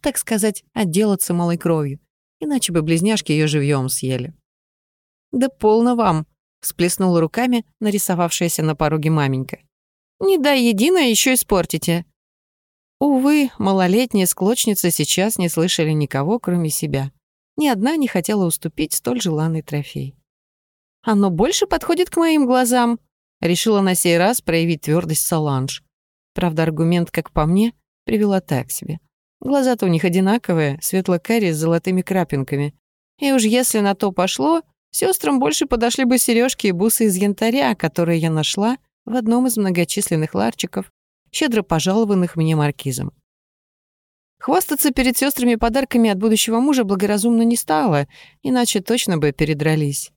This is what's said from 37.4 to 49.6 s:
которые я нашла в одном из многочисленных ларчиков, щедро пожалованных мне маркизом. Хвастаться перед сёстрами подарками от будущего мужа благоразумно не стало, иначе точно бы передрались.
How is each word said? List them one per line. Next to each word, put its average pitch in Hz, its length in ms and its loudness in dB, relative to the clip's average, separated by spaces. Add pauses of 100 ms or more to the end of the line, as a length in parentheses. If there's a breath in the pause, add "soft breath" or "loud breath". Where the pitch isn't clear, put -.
которые 170 440 0
я 160 120 0
нашла 196 460 -2 (300)
в 220 80 -6
одном 240 320 2
из 247 100 -2
многочисленных 180 800 -2
ларчиков, - 580 -4 (400)
щедро 233 300 0
пожалованных 185 720 0
мне 160 180 0
маркизом. 143 580 -4 (1300)
Хвастаться 302 520 0
перед 254 280 0
сёстрами 247 380 0
подарками 233 540 0
от 196 80 -2
будущего 220 420 0
мужа 262 240 2
благоразумно 208 580 0
не 233 140 2
стало, 170 520 0 (340 loud breath)
иначе 247 380 0
точно 196 380 -2
бы 147 140 0
передрались. 151 840 -2